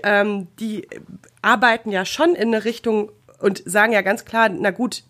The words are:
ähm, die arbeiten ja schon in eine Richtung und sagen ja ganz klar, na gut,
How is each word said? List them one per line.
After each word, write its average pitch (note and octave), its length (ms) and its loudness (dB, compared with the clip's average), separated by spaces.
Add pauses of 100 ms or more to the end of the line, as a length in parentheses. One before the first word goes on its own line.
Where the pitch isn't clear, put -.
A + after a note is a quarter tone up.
ähm, G3+ 440 0 (120)
die A3 300 -8 (540)
arbeiten A3+ 480 2
ja F#3 140 -2
schon E4 300 2
in A3+ 200 0
eine A3 100 -2
Richtung A3 460 -2 (300)
und G3 240 0
sagen G#3 280 2
ja G3+ 100 2
ganz G3 220 -2
klar, A3+ 240 2
na F#3+ 220 -2
gut, A3 400 -6